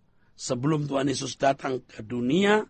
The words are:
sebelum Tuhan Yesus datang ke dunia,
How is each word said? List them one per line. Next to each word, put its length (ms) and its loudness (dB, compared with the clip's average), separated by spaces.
sebelum 560 -2
Tuhan 220 0
Yesus 260 -6
datang 480 0
ke 160 -20
dunia, 680 2